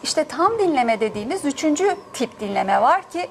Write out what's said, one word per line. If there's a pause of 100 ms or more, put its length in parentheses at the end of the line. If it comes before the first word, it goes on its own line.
işte
tam
dinleme
dediğimiz
üçüncü (180)
tip
dinleme
var
ki